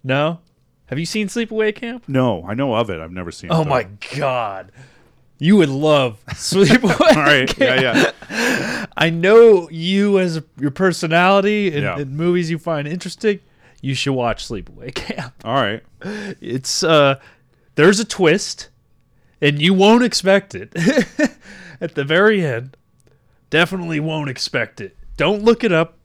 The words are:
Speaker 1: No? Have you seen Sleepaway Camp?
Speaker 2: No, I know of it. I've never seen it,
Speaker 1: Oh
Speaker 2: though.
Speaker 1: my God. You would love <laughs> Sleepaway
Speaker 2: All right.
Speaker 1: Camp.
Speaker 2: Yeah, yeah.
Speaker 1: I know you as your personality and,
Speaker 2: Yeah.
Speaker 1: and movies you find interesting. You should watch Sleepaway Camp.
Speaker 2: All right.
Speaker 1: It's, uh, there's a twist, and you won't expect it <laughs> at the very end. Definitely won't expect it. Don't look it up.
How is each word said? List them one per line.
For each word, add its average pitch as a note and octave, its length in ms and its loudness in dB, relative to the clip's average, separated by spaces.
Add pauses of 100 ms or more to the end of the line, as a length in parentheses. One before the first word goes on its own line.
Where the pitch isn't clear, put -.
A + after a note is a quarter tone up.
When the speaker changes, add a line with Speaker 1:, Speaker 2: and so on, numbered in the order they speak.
Speaker 1:
No? D3 380 -2 (460)
Have B2+ 120 -8
you E3+ 80 -6
seen G#3+ 220 -4
Sleepaway A3 460 -4
Camp? A#3 340 -12
Speaker 2:
No, B2 380 0
I G2+ 80 -8
know C3 200 -2
of A2+ 160 0
it. E2 100 -8
I've E2 120 -14
never F2+ 180 -10
seen - 200 -14
it, E3+ 40 0
Speaker 1:
Oh D#3+ 100 2
Speaker 2:
though. D3 60 -4
Speaker 1:
my B2+ 140 0 (320)
God. A2+ 560 -6 (680)
You F3+ 180 4
would D#3+ 140 4
love C3+ 540 0
<laughs> - 60 -16
Sleepaway G#3+ 880 4
Speaker 2:
All D3+ 60 2
right. D3 260 4
Speaker 1:
Camp. B3 320 2
Speaker 2:
Yeah, C3 320 2 (180)
yeah. A#3 560 -4 (100)
Speaker 1:
I E3 140 2
know F#3+ 600 6
you F#3+ 480 0
as E3+ 220 -2 (180)
your C#3+ 120 -2
personality F#3+ 1000 2
and, D3 140 -4
Speaker 2:
Yeah. D3 160 -4
Speaker 1:
and C#3 180 -8
movies E3+ 340 0
you E3 80 -4
find D3+ 280 -4
interesting. F#3 540 -4 (400)
You C3+ 140 -6
should C3+ 180 -4
watch A#2+ 340 -4
Sleepaway - 480 -12
Camp. - 380 -10 (120)
Speaker 2:
All A2+ 100 -4
right. A2+ 280 -2 (580)
Speaker 1:
It's, C3 440 -6
uh, C#3+ 340 4 (560)
there's F#3+ 240 4
a A3+ 60 -2
twist, - 640 -2 (720)
and D3 200 0
you E3+ 140 2
won't G#3+ 300 4
expect G3 500 0
it - 220 -12
<laughs> - 1040 -4
at E3 160 -8
the C#3+ 80 -2
very F#3 400 2
end. C3 320 -6 (720)
Definitely E3 480 -2
won't D3+ 320 -6
expect - 500 -8
it. G2 160 -14 (200)
Don't G3+ 260 -2
look A3+ 220 2
it G3+ 80 2
up. E3 320 0